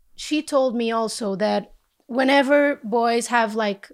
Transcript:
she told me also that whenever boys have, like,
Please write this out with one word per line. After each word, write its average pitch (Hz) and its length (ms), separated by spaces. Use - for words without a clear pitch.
she 302 260
told 262 320
me 233 160
also 220 460
that 208 380
whenever 277 760
boys 233 460
have, 226 260
like, 208 400